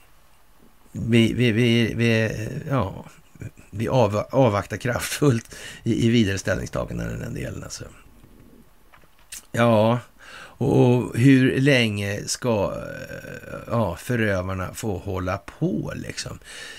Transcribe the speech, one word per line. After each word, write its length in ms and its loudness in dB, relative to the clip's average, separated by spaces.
Vi, 420 2
vi, 180 2
vi, 420 2
vi, 380 2
ja, 360 -2
vi 180 -4
av-, 440 2
avvaktar 460 2
kraftfullt 800 -2
i, 240 2
i 20 6
vidare 280 4
ställningstaganden 760 -4
i 80 -8
den 100 -10
delen 300 -10
alltså. 220 -14
Ja, 480 4
och, 520 2
och 320 2
hur 440 6
länge 640 2
ska, 500 -2
eh, 920 -12
ja, 280 0
förövarna 800 -2
få 240 -4
hålla 400 -4
på 580 -4
liksom? 440 -10